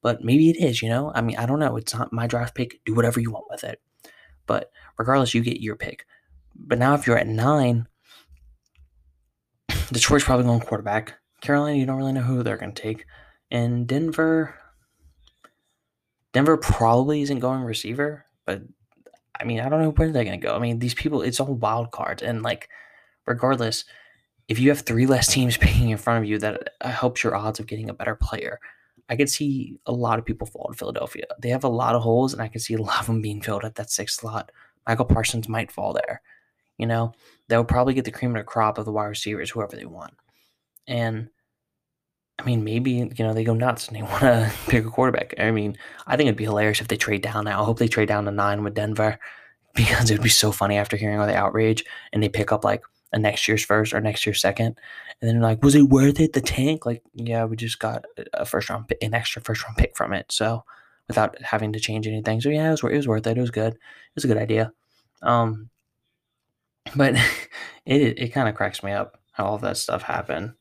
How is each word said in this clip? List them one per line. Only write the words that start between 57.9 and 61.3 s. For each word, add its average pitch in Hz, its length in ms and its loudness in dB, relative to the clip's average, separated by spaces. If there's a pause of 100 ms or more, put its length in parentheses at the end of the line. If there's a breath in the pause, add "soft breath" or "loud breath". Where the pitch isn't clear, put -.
a, - 240 -8
a - 40 -2
first - 240 -4
round - 200 -8
pi-, - 120 -2
an 110 120 -4
extra 117 280 -4
first 110 220 -4
round 110 140 -10
pick - 180 2
from - 180 -2
it. - 180 -6
So 113 340 -2 (420 loud breath)
without - 340 0